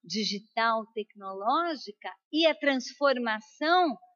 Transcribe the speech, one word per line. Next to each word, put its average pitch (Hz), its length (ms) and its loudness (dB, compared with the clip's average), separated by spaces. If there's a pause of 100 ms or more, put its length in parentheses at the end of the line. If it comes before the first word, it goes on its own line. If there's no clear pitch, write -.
digital 214 880 -2
tecnológica 208 1160 -4 (220)
e 320 140 2
a 302 100 6
transformação 269 1400 0 (180)